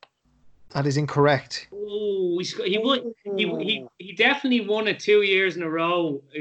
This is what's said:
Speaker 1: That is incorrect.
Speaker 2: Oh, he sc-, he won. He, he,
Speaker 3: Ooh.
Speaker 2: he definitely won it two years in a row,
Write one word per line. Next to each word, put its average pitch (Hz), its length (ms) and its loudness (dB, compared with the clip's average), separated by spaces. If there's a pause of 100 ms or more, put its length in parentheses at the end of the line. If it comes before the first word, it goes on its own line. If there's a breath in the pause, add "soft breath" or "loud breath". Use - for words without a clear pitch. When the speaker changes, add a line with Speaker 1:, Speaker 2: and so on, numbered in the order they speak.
(720)
Speaker 1:
That 139 140 -2
is 139 120 0
incorrect. 143 760 2
Speaker 2:
Oh, 202 640 -2
he 180 60 -2
sc-, - 200 -8
he 196 140 0
won. 240 360 0 (100)
He, 202 140 -8
he, 180 420 -2
Speaker 3:
Ooh. 123 100 -16 (100)
Speaker 2:
he 185 120 -16
definitely 240 560 2
won 214 220 0
it 165 100 -2
two 208 220 6
years 190 340 2
in 175 80 -6
a 160 60 -4
row, 165 520 0 (200)